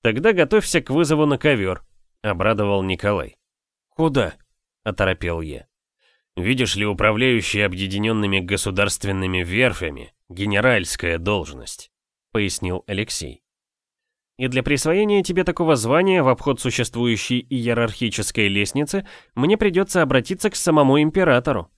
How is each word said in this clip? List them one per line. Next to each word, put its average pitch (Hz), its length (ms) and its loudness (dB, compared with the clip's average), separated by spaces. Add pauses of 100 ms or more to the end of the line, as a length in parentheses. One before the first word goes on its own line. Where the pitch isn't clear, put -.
"Тогда 127 300 2
готовься 175 480 2
к - 100 -14
вызову 151 340 2
на 143 140 2
ковёр", 101 480 0 (340)
обрадовал 101 600 0
Николай. 95 540 -4 (540)
"Куда?" 131 440 0 (480)
оторопел 92 580 -2
я. 76 280 -12 (680)
"Видишь 107 400 -2
ли, 104 100 -2
управляющий 107 720 0
объединёнными 98 800 0
государственными 95 1040 -2
верфями, 90 720 -4 (160)
генеральская 98 880 0
должность", 82 720 -6 (420)
пояснил 92 540 -4
Алексей. - 580 -8 (960)
"И 127 100 -4
для 127 140 0
присвоения 185 600 2
тебе 180 220 0
такого 165 320 2
звания 160 460 2
в 131 60 4
обход 131 300 0
существующей 120 920 -2
иерархической 117 1000 -2
лестницы 139 580 -2 (280)
мне 165 240 2
придётся 190 420 2
обратиться 139 480 0
к - 80 -4
самому 147 460 4
императору 147 760 2